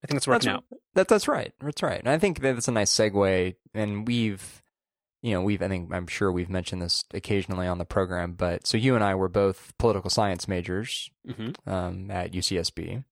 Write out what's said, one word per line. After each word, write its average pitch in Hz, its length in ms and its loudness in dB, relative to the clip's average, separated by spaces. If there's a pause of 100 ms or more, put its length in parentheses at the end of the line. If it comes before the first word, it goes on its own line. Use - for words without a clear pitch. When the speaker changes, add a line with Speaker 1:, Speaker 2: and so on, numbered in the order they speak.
Speaker 1:
I - 40 -14
think 143 120 0
it's 131 100 -2
working 123 220 4
Speaker 2:
That's, 98 60 0 (160)
Speaker 1:
out. - 60 -20 (160)
Speaker 2:
that, 190 140 4
that's 208 200 6
right. 143 320 -2
That's 147 220 -6
right. 123 180 0
And - 80 -2
I 147 100 4
think 170 220 2
that 131 140 2
that's 117 140 -2
a 123 40 0
nice 107 200 2
segue. 95 640 4 (180)
And 104 320 -2
we've, 113 560 -2 (600)
you 113 100 -2
know, 92 100 2
we've, 98 200 2
I 98 60 0
think, 90 240 -4
I'm 90 140 -4
sure 98 240 0
we've 90 200 -2
mentioned 92 320 -4
this - 300 -2
occasionally 95 540 -2
on 90 120 -2
the 87 60 -4
program, 87 500 -2
but 87 320 -2
so - 100 0
you 127 180 4
and 110 80 4
I 98 120 4
were 95 140 0
both 98 500 0
political 101 320 2
science 98 360 0
majors, 92 640 -4 (160)
Speaker 1:
Mm-hmm. 117 420 -10
Speaker 2:
um, 92 420 -6
at 95 240 -6
U 92 80 -2
C - 140 0
S 85 140 0
B. 87 420 -8